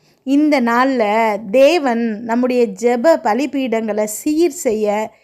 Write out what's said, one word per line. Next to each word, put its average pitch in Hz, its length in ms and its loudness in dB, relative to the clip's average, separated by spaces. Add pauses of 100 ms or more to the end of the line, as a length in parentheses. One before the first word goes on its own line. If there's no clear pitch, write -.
(240)
இந்த 285 380 2
நாள்ல 233 760 0 (120)
தேவன் 240 720 2
நம்முடைய 240 440 0
ஜெப 240 560 0
பலிபீடங்களை 233 800 -2
சீர் 302 480 -2
செய்ய, 214 600 -2 (120)